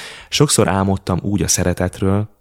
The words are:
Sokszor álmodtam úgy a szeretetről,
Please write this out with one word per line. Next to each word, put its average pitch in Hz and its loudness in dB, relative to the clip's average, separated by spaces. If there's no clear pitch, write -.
Sokszor - 2
álmodtam 95 0
úgy 101 -2
a - -2
szeretetről, 92 0